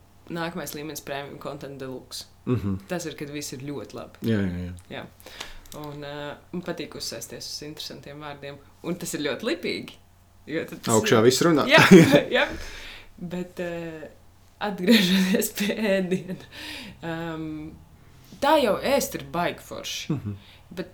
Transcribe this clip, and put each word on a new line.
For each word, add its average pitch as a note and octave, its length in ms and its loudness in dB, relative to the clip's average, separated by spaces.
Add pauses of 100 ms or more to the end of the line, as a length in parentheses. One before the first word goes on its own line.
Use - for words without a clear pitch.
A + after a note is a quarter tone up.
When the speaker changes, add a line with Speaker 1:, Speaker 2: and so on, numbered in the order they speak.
(300)
Speaker 1:
nākamais E3 460 -8
līmenis D3 300 -10
premium C#3 340 -10
content C#3 400 -12
deluxe. C3 460 -12 (200)
Speaker 2:
Mhm. G2+ 300 0 (120)
Speaker 1:
Tas E3+ 180 -6
ir, D3+ 100 -8
kad C#3+ 140 -10
viss D3 240 -10
ir C3 60 -12
ļoti C3+ 340 -10
labi. - 280 -16
Speaker 2:
Jā, A2 200 0
jā, F2+ 240 -2
jā. F2 80 -10 (160)
Speaker 1:
Jā. C3 160 -12 (760)
Un, D3 240 -12
ā, D3 320 -12 (160)
man F3 100 -6
patīk - 340 -10
uzsēsties - 420 -10 (100)
uz - 140 -12
interesantiem C#3+ 580 -14
vārdiem, C#3+ 380 -12 (260)
un F3 120 -4
tas F#3 180 -8
ir D3 80 -6
ļoti C#3+ 220 -2
lipīgi, G#3+ 500 -4 (540)
jo D3+ 180 -4
tad - 160 -14
tas A#2 140 0
Speaker 2:
Augšā A2 240 6
Speaker 1:
ir G#2+ 40 8
Speaker 2:
viss B2+ 180 6
runā. D#3 260 6
Speaker 1:
Jā, C#4+ 120 8 (300)
Speaker 2:
<laughs> - 200 6
Speaker 1:
jā. C4+ 180 4 (680)
Bet, F3+ 420 -8
ā, E3 500 -8 (520)
atgriežoties F#3+ 920 4
pie G3+ 220 -2
ēdiena, F#3+ 600 0 (680)
ām, D#3+ 680 -8 (680)
tā D4+ 200 6
jau G#3 160 2
ēst A3 380 0
ir C#3 160 -10
baigi E3+ 280 -2
forši. - 540 -8
Speaker 2:
Mhm. G#2 200 -4 (380)
Speaker 1:
Bet F3 220 -10